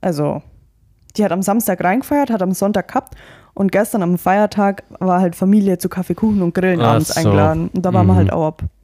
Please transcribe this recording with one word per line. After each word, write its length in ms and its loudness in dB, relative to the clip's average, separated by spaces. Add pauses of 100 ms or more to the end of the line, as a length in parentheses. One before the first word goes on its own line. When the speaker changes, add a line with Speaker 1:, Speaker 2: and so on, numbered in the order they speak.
Speaker 1:
Also, 400 -4 (720)
die 80 0
hat 80 0
am 100 -2
Samstag 420 -2
reingefeiert, 480 0
hat 100 -2
am 120 0
Sonntag 340 -2
gehabt 280 -6 (380)
und 180 0
gestern 320 0
am 140 0
Feiertag 680 0 (160)
war 220 0
halt 140 0
Familie 420 2
zu 120 -6
Kaffee, 260 -6
Kuchen 260 0
und 140 0
Grillen 260 0
Speaker 2:
Ach 120 4
Speaker 1:
abends 200 0
Speaker 2:
so. 60 -2
Speaker 1:
eingeladen. 540 2
Und 120 -4
da 80 0
waren 140 4
wir 60 4
Speaker 2:
Mhm. 40 4
Speaker 1:
halt 160 2
auch 140 -2
ab 160 -8 (200)